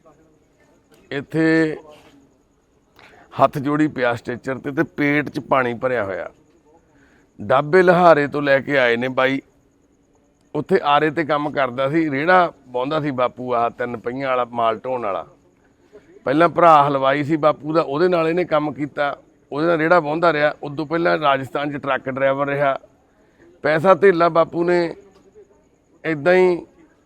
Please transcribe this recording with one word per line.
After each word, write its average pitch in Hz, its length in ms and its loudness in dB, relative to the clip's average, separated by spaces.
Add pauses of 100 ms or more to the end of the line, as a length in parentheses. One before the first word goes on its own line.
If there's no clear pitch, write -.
(1120)
ਇੱਥੇ 160 680 -2 (1700)
ਹੱਥ 135 140 0
ਜੋੜੀ 147 300 0
ਪਿਆ 123 280 -2
ਸਟ੍ਰੈਚਰ 123 440 -8
ਤੇ, 143 120 -10
ਤੇ 147 120 0
ਪੇਟ 147 460 -2
'ਚ 147 100 -8
ਪਾਣੀ 127 340 0
ਭਰਿਆ 120 300 -4
ਹੋਇਆ। 90 260 -8 (1120)
ਡਾਬੇ 147 400 2
ਲਹਾਰੇ 170 460 6
ਤੋਂ 147 140 -6
ਲੈ 139 180 2
ਕੇ 139 180 -2
ਆਏ 120 200 2
ਨੇ 123 100 -4
ਬਾਈ, 131 340 -2 (1120)
ਉੱਥੇ 185 280 0
ਆਰੇ 147 280 2
ਤੇ 160 120 -2
ਕੰਮ 151 260 -2
ਕਰਦਾ 135 400 -2
ਸੀ, 156 220 -2
ਰੇਹੜਾ 165 420 2 (140)
ਬਾਉਂਦਾ 131 340 -4
ਸੀ 143 100 -4
ਬਾਪੂ, 123 420 -4
ਆਹ 117 160 0
ਤਿੰਨ 120 280 -8
ਪਹੀਆਂ 127 320 -6
ਵਾਲਾ 123 160 -2
ਮਾਲ 117 320 -2
ਢੋਣ 123 280 -6
ਵਾਲਾ। 92 220 -4 (960)
ਪਹਿਲਾਂ 156 260 2
ਭਰਾ 151 380 4
ਹਲਵਾਈ 139 360 0
ਸੀ 147 120 -4
ਬਾਪੂ 151 380 -2
ਦਾ, 165 80 2
ਉਹਦੇ 147 260 -2
ਨਾਲ 170 200 0
ਇਹਨੇ 175 180 -2
ਕੰਮ 151 280 -2
ਕੀਤਾ, 143 440 -6 (340)
ਉਹਦੇ 147 160 -2
ਨਾਲ 170 100 0
ਰੇਹੜਾ 165 220 2
ਬਾਉਂਦਾ 160 340 0
ਰਿਹਾ। 147 300 0
ਉਦੋਂ 147 220 -8
ਪਹਿਲਾਂ 170 340 -2
ਰਾਜਸਥਾਨ 143 520 -2
'ਚ 143 120 -10
ਟਰੱਕ 131 260 -4
ਡਰਾਈਵਰ 135 380 -2
ਰਿਹਾ। 143 320 -2 (840)
ਪੈਸਾ 160 320 2
ਧੇਲਾ 170 360 4
ਬਾਪੂ 165 340 0
ਨੇ 175 320 0 (1080)
ਇੱਦਾਂ 160 280 0
ਹੀ 180 320 2 (400)